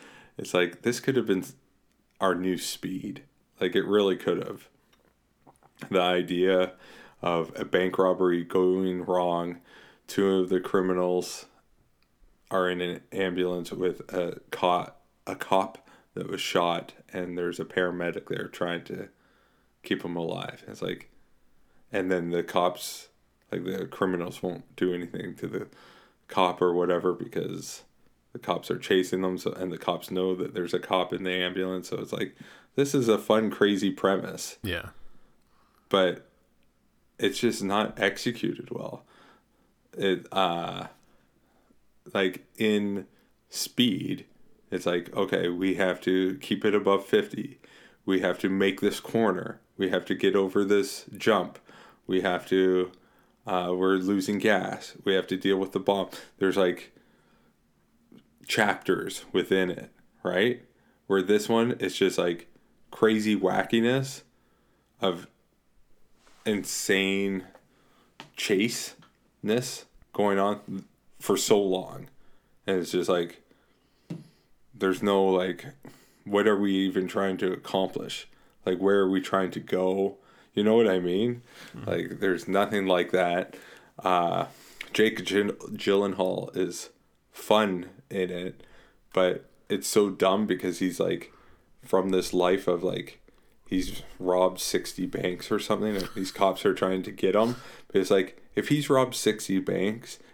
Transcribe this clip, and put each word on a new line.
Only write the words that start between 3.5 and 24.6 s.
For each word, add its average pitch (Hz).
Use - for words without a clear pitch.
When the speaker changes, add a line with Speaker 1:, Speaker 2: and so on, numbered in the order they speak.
Speaker 1:
Like, 92
it 95
really 98
could 87
have. -
The 95
idea 90
of 85
a 90
bank 92
robbery 92
going 92
wrong, 87
two 95
of 92
the 92
criminals 90
are 92
in 90
an 87
ambulance 90
with 90
a 90
co-, 90
a 95
cop -
that 95
was 95
shot, 85
and 87
there's 87
a 95
paramedic 87
there -
trying 87
to 95
keep -
him 87
alive. 85
It's -
like, -
and 92
then 87
the 85
cops, -
like, 90
the 92
criminals 90
won't 87